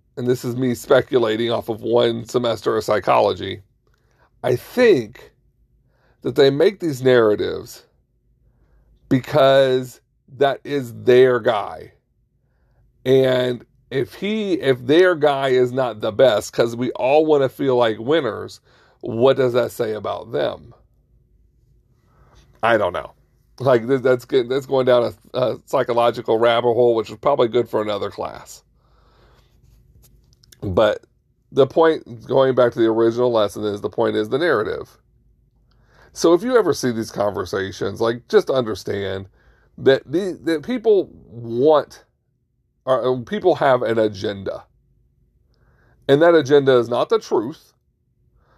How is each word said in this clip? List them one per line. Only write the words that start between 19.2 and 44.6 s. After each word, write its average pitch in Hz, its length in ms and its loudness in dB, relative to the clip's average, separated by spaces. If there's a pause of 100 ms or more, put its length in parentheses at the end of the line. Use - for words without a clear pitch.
does 127 160 2
that 117 180 0
say 110 220 -6
about 101 400 -8
them? 127 420 -6 (1900)
I 113 160 0
don't 95 160 0
know. 71 200 -10 (480)
Like, 120 260 2
th-, 135 140 0
that's 127 240 0
get-, 123 240 -2
that's 131 180 -6
going 131 200 -2
down 120 280 2 (180)
a, - 60 -4
a 127 280 -2
psychological 117 720 -2
rabbit 117 360 2
hole, 117 220 2
which 110 140 -6
is 113 80 -16
probably 139 280 0
good 113 220 -2
for 113 120 -4
another 101 300 -6
class. - 540 -14 (2000)
But 104 440 0 (480)
the 131 140 4
point, 139 600 -2
going 131 300 2
back 123 160 4
to 123 80 -4
the 113 60 4
original 117 440 2
lesson, 107 320 -2
is 104 180 -6
the 107 100 -6
point 110 260 -2
is 107 140 -4
the 131 80 -2
narrative. 110 600 -4 (1160)
So 165 180 2
if 175 100 2
you 254 140 0
ever 185 160 2
see 127 180 -2
these 110 220 -6
conversations, 98 880 -4
like, 117 280 -4
just 208 220 2
understand 101 800 -6 (500)
that 135 320 2
the, 175 320 -6
that 151 220 -4
people 220 460 0 (160)
want, 117 800 0 (800)
or, 127 320 0
uh, - 40 -10
people 180 340 -2
have 127 260 2
an 113 160 -2
agenda. 101 640 -4 (1400)